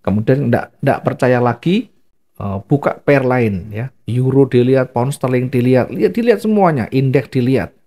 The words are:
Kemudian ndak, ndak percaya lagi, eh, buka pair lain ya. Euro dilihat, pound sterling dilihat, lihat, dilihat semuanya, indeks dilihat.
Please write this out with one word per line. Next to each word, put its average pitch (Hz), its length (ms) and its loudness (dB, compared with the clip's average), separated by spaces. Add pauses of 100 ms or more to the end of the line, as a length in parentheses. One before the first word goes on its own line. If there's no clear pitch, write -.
Kemudian 117 520 0
ndak, - 280 -6
ndak 139 200 0
percaya 127 400 0
lagi, 165 480 -2 (480)
eh, 101 240 -6
buka - 400 -2
pair 139 240 2
lain 110 440 0
ya. 110 200 -8 (160)
Euro 127 400 2
dilihat, 127 480 2
pound 127 200 -2
sterling 127 360 -2
dilihat, 123 400 2
lihat, 185 240 -2
dilihat 226 260 0
semuanya, 190 500 0
indeks 135 400 0
dilihat. 123 440 -2 (120)